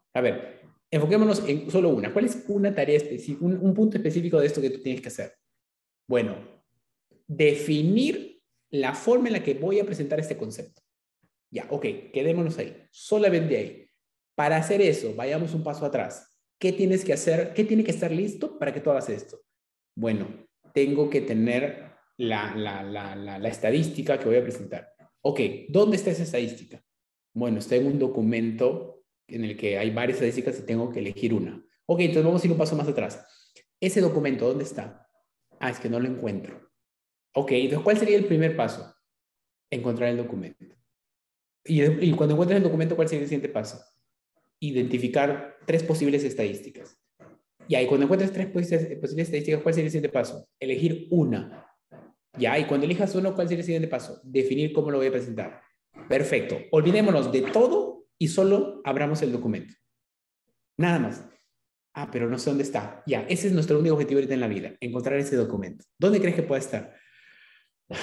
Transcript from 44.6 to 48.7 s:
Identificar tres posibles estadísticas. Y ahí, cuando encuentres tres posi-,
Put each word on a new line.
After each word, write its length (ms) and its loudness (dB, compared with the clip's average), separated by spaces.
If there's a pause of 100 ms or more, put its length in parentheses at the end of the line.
Identificar 960 -2 (100)
tres 160 2
posibles 420 2
estadísticas. 720 -6 (720)
Y 60 0
ahí, 120 2
cuando 180 4
encuentres 280 2
tres 140 -4
posi-, 520 -2